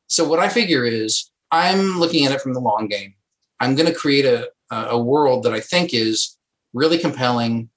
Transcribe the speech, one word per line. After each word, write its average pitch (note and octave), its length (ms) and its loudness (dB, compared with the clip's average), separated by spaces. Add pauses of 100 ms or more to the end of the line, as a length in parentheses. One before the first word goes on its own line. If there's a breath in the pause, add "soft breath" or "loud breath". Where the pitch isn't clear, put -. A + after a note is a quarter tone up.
So E3 200 0
what D#3+ 120 2
I G3 100 2
figure F3 360 0
is A2 460 -4 (200)
I'm F#3 480 0
looking E3 260 2
at C3+ 60 2
it C3+ 100 -4
from C3 120 -6
the B2+ 60 -4
long A2 280 -2
game. G2+ 260 -8 (460)
I'm C3 160 0
gonna E3 180 2
create C#3 320 2
a, A#2 240 2 (220)
a, A2+ 200 -6
a A#2+ 80 0
world B2+ 440 2
that A#2 100 2
I A2 60 -2
think F3 340 -2
is A2 440 -2 (360)
really D#3+ 240 2
compelling A#2+ 800 -2